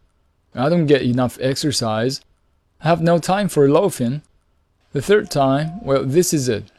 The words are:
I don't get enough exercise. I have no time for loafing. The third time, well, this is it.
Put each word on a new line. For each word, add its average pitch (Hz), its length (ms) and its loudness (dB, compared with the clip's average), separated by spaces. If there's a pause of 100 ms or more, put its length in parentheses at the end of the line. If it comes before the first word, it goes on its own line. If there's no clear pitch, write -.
(540)
I 127 140 -2
don't 165 180 2
get 143 160 4
enough 123 380 0
exercise. 127 800 -2 (600)
I - 80 -4
have 165 140 2
no 170 160 4
time 185 300 -2
for 147 200 4
loafing. 147 540 0 (680)
The 139 100 -4
third 202 280 0
time, 147 520 0
well, 135 220 0
this 151 280 0
is 139 160 -2
it. 101 300 -4